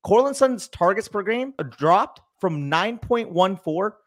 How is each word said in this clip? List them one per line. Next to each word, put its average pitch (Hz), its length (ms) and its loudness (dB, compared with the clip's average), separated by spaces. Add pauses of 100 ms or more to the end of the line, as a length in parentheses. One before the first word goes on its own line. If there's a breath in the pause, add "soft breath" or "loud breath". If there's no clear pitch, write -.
Courtland 262 320 2
Sutton's 254 320 0
targets 196 400 0
per 202 160 -6
game 240 300 -4 (240)
dropped 180 420 2 (200)
from 151 300 -2
nine 202 300 0
point 233 320 -2
one 185 240 2
four 185 520 -6